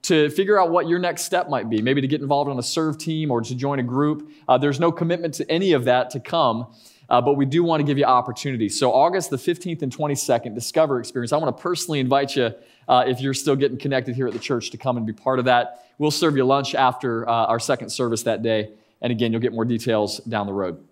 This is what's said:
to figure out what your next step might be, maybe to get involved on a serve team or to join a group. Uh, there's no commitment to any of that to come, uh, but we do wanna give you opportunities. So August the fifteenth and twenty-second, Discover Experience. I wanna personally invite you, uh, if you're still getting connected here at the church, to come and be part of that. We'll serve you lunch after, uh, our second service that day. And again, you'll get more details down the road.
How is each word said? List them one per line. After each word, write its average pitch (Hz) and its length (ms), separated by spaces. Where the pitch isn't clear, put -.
to 151 280
figure 196 300
out 175 100
what 165 180
your 175 100
next 175 240
step 180 260
might 113 220
be, 110 120
maybe 135 180
to 131 80
get 143 120
involved 143 300
on 127 80
a 117 40
serve 156 360
team 156 320
or 117 100
to 113 140
join 139 240
a 127 40
group. 143 460
Uh, 127 100
there's 143 220
no 170 100
commitment 170 440
to - 160
any 175 220
of 131 120
that 123 260
to 127 100
come, 123 460
uh, 123 120
but 139 140
we 139 120
do 160 160
wanna 160 220
give 143 120
you 143 80
opportunities. 123 760
So 127 140
August 170 380
the 135 80
fifteenth 170 440
and 131 100
twenty-second, 135 640
Discover 139 440
Experience. 120 340
I 147 40
wanna 156 160
personally 165 480
invite 139 340
you, 120 160
uh, 127 180
if 123 140
you're 135 140
still 135 220
getting 139 220
connected 131 380
here 131 100
at 107 60
the 113 60
church, 117 320
to 120 60
come 123 200
and 113 100
be 113 60
part 131 260
of 123 60
that. 123 360
We'll 151 140
serve 151 260
you 131 80
lunch 135 300
after, 123 540
uh, 113 180
our 113 140
second 120 300
service 117 340
that 110 180
day. 110 280
And 123 120
again, 113 180
you'll 113 100
get 117 120
more 113 120
details 113 540
down 107 300
the 98 40
road. 92 240